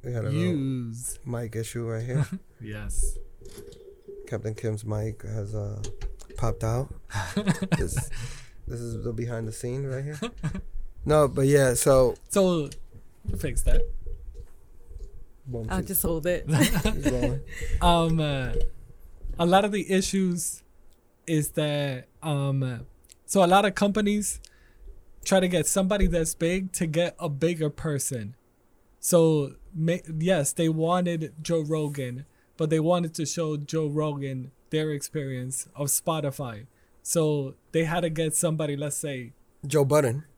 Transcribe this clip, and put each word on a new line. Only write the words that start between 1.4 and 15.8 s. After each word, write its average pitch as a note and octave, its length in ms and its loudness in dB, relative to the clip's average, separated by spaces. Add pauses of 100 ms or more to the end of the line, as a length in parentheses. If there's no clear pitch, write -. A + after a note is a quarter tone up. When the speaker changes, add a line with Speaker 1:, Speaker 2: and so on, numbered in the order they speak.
Speaker 1:
issue A2+ 340 -6
right A2+ 160 -4
here. C3 220 0 (160)
Speaker 2:
<laughs> - 180 -20
Yes. G#2 560 -2 (1080)
Speaker 1:
Captain G#2+ 280 -4
Kim's G#2+ 300 -4
mic G#2+ 380 -4
has, G#2+ 300 -6
uh, G#2 280 -6 (560)
popped A2 260 0
out. A#2+ 300 0 (420)
Speaker 2:
<laughs> - 0 - (420)
Speaker 1:
This, - 180 -2 (720)
this B2 120 -8
is A2+ 240 -6
the A#2+ 100 -4
behind A2+ 340 -4
the A2 40 -6
scene B2 340 -6
right C3+ 180 -4
here. D3 180 -8
Speaker 2:
<laughs> A#3 100 -6 (720)
Speaker 1:
No, D3+ 220 6
but C3+ 200 2
yeah, C#3 260 6
so C3 420 6 (140)
Speaker 2:
So, F3+ 400 4 (680)
fix - 260 0
that. - 180 10 (1600)
Speaker 1:
Boom, A#2 240 -6
Speaker 3:
I'll F#3 100 -2
Speaker 1:
she's - 100 -4